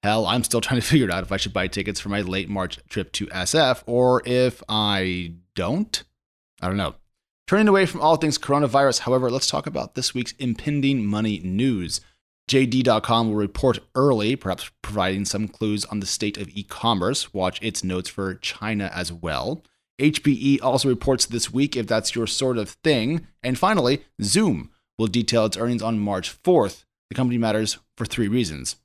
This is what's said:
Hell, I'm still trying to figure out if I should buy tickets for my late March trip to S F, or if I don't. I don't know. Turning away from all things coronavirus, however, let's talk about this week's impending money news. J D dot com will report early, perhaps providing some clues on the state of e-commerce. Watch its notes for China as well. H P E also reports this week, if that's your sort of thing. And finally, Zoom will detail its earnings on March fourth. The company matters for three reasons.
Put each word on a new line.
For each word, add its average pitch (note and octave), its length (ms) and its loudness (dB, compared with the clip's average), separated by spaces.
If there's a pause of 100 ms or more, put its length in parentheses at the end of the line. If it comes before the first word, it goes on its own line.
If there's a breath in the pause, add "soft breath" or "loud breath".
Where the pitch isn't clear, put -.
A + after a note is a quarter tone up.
Hell, G#2+ 220 2
I'm A2+ 160 0
still A#2 180 0
trying B2 200 0
to - 60 -4
figure B2+ 260 4
out F2+ 100 -2
if - 80 -8
I G2 60 -2
should F#2 160 -4
buy F#2 160 0
tickets G2+ 320 -6
for - 80 -10
my G2+ 140 -2
late F#2 260 -4
March F#2+ 280 -4 (120)
trip - 240 -6
to - 180 -6
S F#2 240 -4
F, C3+ 320 2
or B2 400 4
if B2 420 2
I F#2+ 680 0 (200)
don't. C3+ 480 -2 (580)
I F2 60 -6
don't F#2 100 -2
know. F2+ 200 -4 (500)
Turning G#3+ 220 4
away F#3+ 180 6
from - 140 -4
all D#3 160 4
things D3+ 200 0
coronavirus, C#3 640 2
however, B2+ 300 2
let's C3 160 -2
talk - 180 -2
about - 300 -6
this - 180 -4
week's B2 280 -4
impending C#3 680 0
money G#2 380 0
news. F#2+ 560 -2 (480 soft breath)
J C3+ 180 4
D B2+ 160 2
dot A2+ 220 4
com A#2 240 2
will G#2 80 0
report G#2+ 420 0 (160)
early, B2+ 400 2
perhaps F#2+ 380 -6 (100)
providing G2 420 -2
some G#2 220 -4
clues G#2 380 -2
on G#2 160 -6
the F#2+ 60 -6
state G#2 300 -4
of G2 120 -10
e-commerce. G#2 840 -2
Watch F#2 300 -4
its A2 220 -6
notes F#2 240 -4
for F#2+ 260 -6
China G#2 580 -6
as F2 200 -6
well. E2 500 -6 (380)
H D3+ 240 2
P D3 120 4 (180)
E - 40 0
also C3 300 2
reports B2+ 380 0
this A2+ 260 -4
week, C3+ 240 0
if A#2 100 -4
that's - 300 -2
your A#2 100 -2
sort B2+ 320 -2
of G#2 120 -4
thing. D3 580 0 (120)
And B2+ 160 -2
finally, C#3+ 460 2 (180)
Zoom G#2 520 0 (260)
will A2 80 0
detail A2 380 2
its G#2+ 120 -2
earnings A#2 240 -2
on A2 200 -2
March G2+ 300 -2
fourth. C#3+ 540 2 (240)
The A#2 60 -12
company B2 240 0
matters A2 400 0 (180)
for A#2 80 -6
three A2 220 -2
reasons. F2 480 -2 (100)